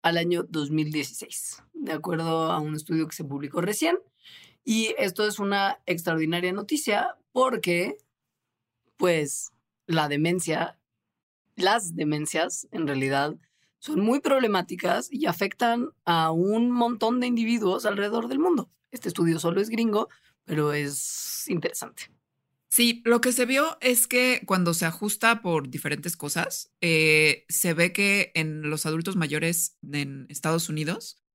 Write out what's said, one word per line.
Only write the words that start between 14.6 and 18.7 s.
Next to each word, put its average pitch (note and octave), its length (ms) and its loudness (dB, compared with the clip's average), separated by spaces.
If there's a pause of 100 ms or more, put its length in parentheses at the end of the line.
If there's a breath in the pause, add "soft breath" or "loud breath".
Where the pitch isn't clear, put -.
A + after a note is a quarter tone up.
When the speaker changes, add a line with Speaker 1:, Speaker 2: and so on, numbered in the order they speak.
Speaker 1:
y D4 140 -4
afectan A#3 640 0 (160)
a D#3+ 260 4
un G#3 380 2
montón A#3+ 500 2
de B3 80 0
individuos A3+ 580 0
alrededor G#3 420 -2
del C4+ 120 -2
mundo. D#4+ 300 2 (220)